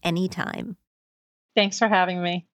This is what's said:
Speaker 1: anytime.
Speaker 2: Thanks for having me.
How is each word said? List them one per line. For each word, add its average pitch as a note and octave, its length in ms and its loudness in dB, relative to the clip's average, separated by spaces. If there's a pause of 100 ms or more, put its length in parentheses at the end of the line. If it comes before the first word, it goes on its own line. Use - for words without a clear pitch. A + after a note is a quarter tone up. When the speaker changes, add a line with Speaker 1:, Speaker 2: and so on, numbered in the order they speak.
Speaker 1:
anytime. - 760 -4 (760)
Speaker 2:
Thanks G3+ 240 2
for A3+ 80 4
having F3+ 340 2
me. F3 240 -2 (100)